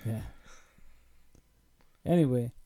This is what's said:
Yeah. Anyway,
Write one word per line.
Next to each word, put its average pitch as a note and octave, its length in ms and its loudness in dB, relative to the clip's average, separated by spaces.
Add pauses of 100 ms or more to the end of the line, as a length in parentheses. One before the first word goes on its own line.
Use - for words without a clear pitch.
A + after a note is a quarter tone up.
Yeah. A2 160 -6 (1800)
Anyway, C3 460 4 (140)